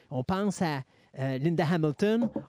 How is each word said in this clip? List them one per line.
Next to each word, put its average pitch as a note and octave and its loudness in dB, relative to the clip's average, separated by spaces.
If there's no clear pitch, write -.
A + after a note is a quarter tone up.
On B2+ -4
pense F#3+ 0
à, D3+ 0
euh, C3 -2
Linda D#3+ 2
Hamilton, F#3 2